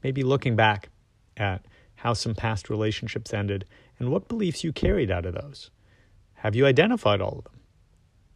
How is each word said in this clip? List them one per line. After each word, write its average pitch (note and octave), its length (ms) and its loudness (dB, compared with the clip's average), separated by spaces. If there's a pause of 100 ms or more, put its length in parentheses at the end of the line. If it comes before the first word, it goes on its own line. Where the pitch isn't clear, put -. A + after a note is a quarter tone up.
Maybe C3+ 200 -2
looking C3 340 2
back G#2+ 320 4 (480)
at F#2+ 300 -4 (300)
how A#2 180 -2
some A2+ 200 -4
past A2 360 -4
relationships A2 640 -4
ended G2+ 320 -4 (320)
and B2 120 -2
what F#3+ 180 -2
beliefs G#3+ 360 -4
you D#3+ 80 -4
carried F3 380 0
out F2 160 -2
of F2+ 80 -6
those. - 360 -12 (680)
Have G#2+ 200 -2
you C3 80 6
identified C#3 560 4
all G2 180 -4
of - 60 -16
them? - 160 -20 (760)